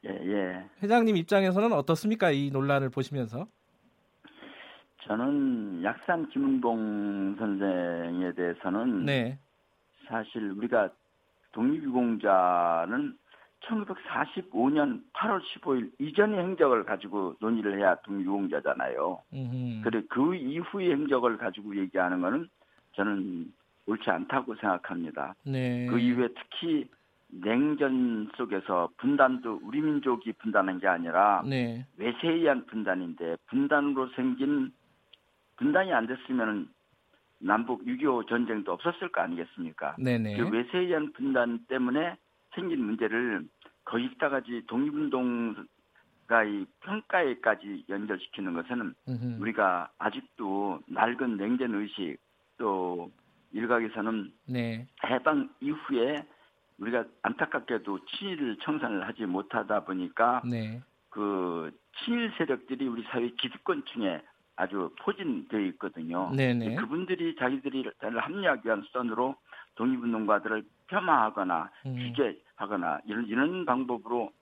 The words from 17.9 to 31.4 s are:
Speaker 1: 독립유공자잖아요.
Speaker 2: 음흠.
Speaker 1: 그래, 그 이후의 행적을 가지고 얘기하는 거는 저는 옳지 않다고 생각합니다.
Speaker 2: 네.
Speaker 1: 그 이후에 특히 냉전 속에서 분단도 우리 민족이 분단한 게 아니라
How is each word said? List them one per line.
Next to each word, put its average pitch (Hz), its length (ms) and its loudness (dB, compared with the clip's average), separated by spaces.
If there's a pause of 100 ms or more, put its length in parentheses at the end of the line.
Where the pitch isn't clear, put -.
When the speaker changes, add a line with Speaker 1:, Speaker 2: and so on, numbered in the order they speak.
Speaker 1:
독립유공자잖아요. 78 1160 -2 (120)
Speaker 2:
음흠. 123 500 -4
Speaker 1:
그래, 113 260 0
그 156 260 2
이후의 170 560 -2
행적을 131 460 2
가지고 101 380 -6
얘기하는 90 460 0
거는 120 280 0 (440)
저는 98 580 -2 (360)
옳지 107 220 -2
않다고 104 460 0
생각합니다. 87 880 -4
Speaker 2:
네. 127 440 -2
Speaker 1:
그 120 120 2
이후에 120 360 4
특히 151 520 -2 (400)
냉전 123 1080 2
속에서 95 600 0
분단도 131 680 4
우리 120 180 -4
민족이 135 520 0
분단한 95 460 2
게 95 80 0
아니라 87 580 4